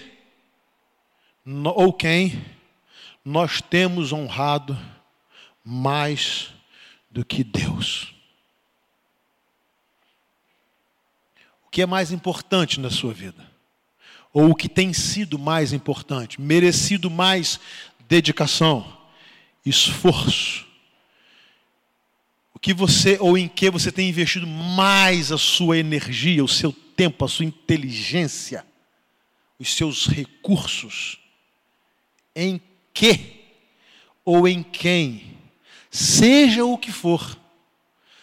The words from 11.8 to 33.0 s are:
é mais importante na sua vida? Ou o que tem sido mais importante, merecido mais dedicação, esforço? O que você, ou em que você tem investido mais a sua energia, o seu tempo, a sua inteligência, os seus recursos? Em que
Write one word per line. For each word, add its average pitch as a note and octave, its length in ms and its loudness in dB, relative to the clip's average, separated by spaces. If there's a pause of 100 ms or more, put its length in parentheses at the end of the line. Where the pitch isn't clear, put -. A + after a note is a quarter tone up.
é F3+ 60 2
mais F3+ 240 -2
importante F3 680 -2
na B2+ 100 -6
sua A2+ 240 -6
vida? - 380 -20 (800)
Ou D#3 180 6
o D#3+ 40 6
que - 140 -6
tem F#3 260 0
sido E3 440 -4
mais D3 360 -2
importante, C3+ 680 -8
merecido F3 720 2
mais F3+ 500 0 (480)
dedicação, D3+ 920 2 (640)
esforço? - 1040 0 (1900)
O - 40 -20
que - 140 -2
você, F#3+ 480 2
ou F3+ 160 6
em F#3 100 0
que F#3 220 0
você F3 240 -2
tem F#3 160 0
investido F3 380 -2
mais F3+ 840 2
a D#3 40 -2
sua E3 400 2
energia, D3+ 640 0
o C3 60 0
seu D3+ 240 0
tempo, - 540 -2
a - 20 -4
sua - 160 -4
inteligência, C#3 1200 -4 (960)
os - 160 -6
seus D#3 320 -2
recursos? - 1120 -4 (1160)
Em F3+ 240 -2 (360)
que - 480 0 (840)